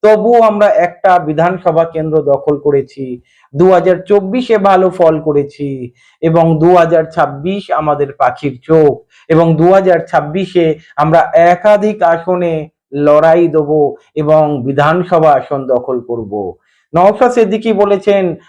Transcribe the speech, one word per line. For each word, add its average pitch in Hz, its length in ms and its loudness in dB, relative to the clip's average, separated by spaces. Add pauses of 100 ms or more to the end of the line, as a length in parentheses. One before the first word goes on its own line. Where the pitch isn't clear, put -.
তবুও 220 400 4
আমরা 208 280 2
একটা 175 500 0
বিধানসভা 165 640 -2
কেন্দ্র 160 380 -4
দখল 139 360 -2
করেছি, 135 640 -4 (340)
দু 180 160 4
হাজার 180 240 2 (120)
চব্বিশে 208 500 -2
ভালো 190 320 2
ফল 165 320 0
করেছি 139 680 -6 (300)
এবং 165 380 2
দু 175 160 4
হাজার 165 280 2 (120)
ছাব্বিশ 156 560 -6
আমাদের 143 420 -4
পাখির 127 500 -4
চোখ 156 420 2 (240)
এবং 165 260 2
দু 170 180 2
হাজার 190 340 2
ছাব্বিশে 165 680 -2 (200)
আমরা 160 380 0
একাধিক 185 720 2
আসনে 165 680 -2 (240)
লড়াই 156 540 2
দেব 151 480 0 (200)
এবং 151 480 0
বিধানসভা 160 680 0
আসন 135 360 -2
দখল 123 320 -2
করব।" 107 540 -8 (420)
নওশাদ 208 360 2
সিদ্দিকী 220 420 -2
বলেছেন, 196 640 0 (140)